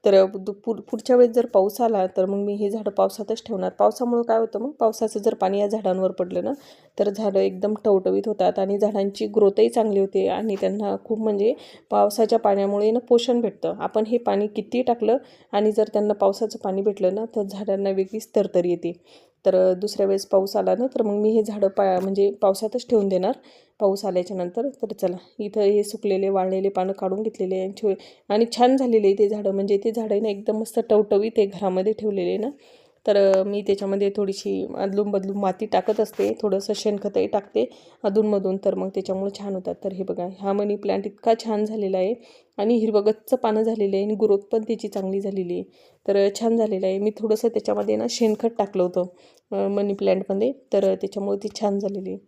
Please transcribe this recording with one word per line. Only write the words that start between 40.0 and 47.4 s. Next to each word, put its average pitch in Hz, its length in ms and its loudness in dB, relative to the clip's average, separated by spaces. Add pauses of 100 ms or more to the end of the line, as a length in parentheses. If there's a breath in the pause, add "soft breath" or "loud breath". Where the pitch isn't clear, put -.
बघा, 180 240 -6 (120)
हा 196 120 -2
मनी 208 240 -2
प्लांट 202 300 -4
इतका 226 260 0 (120)
छान 214 200 -2
झालेला 202 340 -2
आहे 196 160 0 (420 soft breath)
आणि 220 180 2
हिरवं 214 320 2
गच्च 214 280 0
पानं 220 280 0
झालेलं 214 340 0
आहे 196 80 0
आणि 214 100 -2
ग्रोथ 208 240 2
पण 220 240 -2
त्याची 214 260 -6
चांगली 196 320 -4
झालेली 190 340 -4
आहे. 180 80 -6 (460 soft breath)
तर, 202 80 2
अ, 196 120 4 (120)
छान 226 160 2
झालेलं 214 300 0
आहे. 190 120 0
मी 208 120 0
थोडंसं 214 380 -2